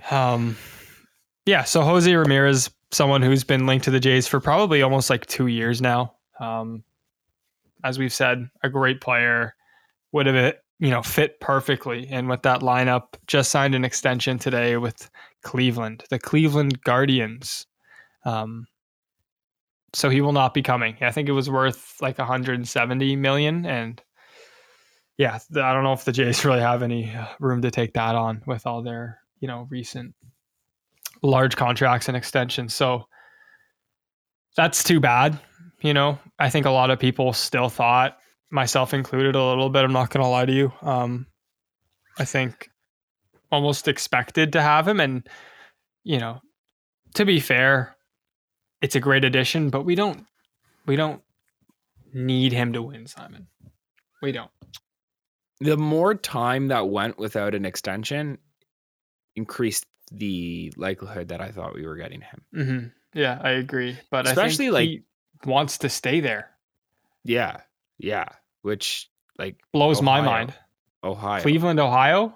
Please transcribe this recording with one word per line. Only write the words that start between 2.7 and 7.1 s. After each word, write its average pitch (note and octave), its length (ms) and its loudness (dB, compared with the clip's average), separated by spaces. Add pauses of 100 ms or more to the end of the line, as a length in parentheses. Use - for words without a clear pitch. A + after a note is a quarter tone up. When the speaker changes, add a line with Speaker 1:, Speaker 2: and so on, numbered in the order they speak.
Speaker 1:
someone C#3 320 4
who's C3 200 4
been C3 220 2
linked C3 200 2
to C#3 60 2
the C3 80 4
Jays B2+ 280 4
for C#3 120 0
probably D#3 440 2
almost, C3+ 260 2
like, C3 160 0
two - 220 -2
years A#2 340 -2
now. B2 320 0 (260)
Um, A2+ 440 -8 (1000)